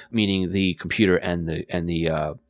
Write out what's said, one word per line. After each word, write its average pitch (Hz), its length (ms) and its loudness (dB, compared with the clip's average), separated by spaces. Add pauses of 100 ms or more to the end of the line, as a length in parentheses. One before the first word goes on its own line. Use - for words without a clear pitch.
(100)
meaning 98 400 0
the 95 240 2
computer 92 440 2
and 87 300 -2
the, 78 220 -4
and 87 180 -4
the, 82 200 0
uh, 76 260 -2 (160)